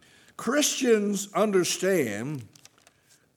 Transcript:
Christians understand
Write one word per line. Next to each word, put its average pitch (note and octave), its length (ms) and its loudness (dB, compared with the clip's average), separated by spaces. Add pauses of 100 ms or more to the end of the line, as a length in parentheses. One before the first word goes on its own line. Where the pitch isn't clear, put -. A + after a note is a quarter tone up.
(380)
Christians A3+ 960 0
understand D#3+ 1080 0 (920)